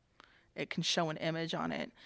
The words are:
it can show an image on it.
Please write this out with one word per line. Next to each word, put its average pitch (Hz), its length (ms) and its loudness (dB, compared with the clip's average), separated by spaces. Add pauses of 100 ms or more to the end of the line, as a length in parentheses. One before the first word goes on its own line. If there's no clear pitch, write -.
(560)
it 151 140 -2
can 170 140 0
show 165 260 4
an 156 80 -2
image 165 360 0
on 160 180 0
it. - 200 -2 (140)